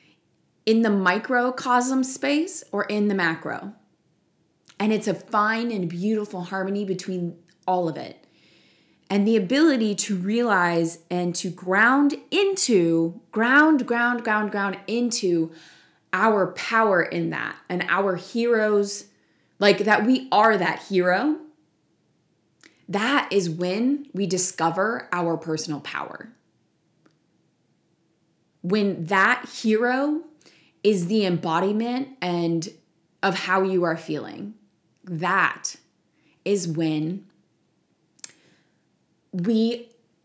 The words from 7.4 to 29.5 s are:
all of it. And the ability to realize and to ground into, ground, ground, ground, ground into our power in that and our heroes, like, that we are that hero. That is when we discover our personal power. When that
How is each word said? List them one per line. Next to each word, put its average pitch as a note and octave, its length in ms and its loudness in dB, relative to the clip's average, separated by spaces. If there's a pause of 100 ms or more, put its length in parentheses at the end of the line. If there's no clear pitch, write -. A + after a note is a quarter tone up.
all F3+ 240 0
of C#3+ 80 -10
it. - 260 -16 (840)
And G3+ 180 2
the A3+ 80 4
ability A3+ 600 2
to G3+ 200 -4
realize F3+ 840 0 (100)
and F3+ 260 -2
to F3+ 140 -4
ground A#3 640 2 (160)
into, F3+ 920 2 (120)
ground, C4+ 540 4
ground, A#3+ 380 0
ground, G#3+ 260 0
ground G3+ 360 -4
into G3 680 0 (600)
our G3+ 400 2
power G#3+ 500 2
in E3+ 280 -4
that A#2 240 -6 (140)
and F3+ 200 -4
our F#3+ 280 0
heroes, G#3+ 880 0 (540)
like, G3 200 6
that G#3 280 2
we C4 260 2
are G#3+ 240 6
that - 280 -2
hero. F#3+ 520 2 (1500)
That A3+ 420 0
is F3+ 200 0
when G#3 640 -2
we G3 120 -2
discover F#3 840 -2
our E3+ 240 -2
personal D#3 440 -6
power. - 520 -12 (2250)
When F#3+ 440 -2
that G3 400 2 (160)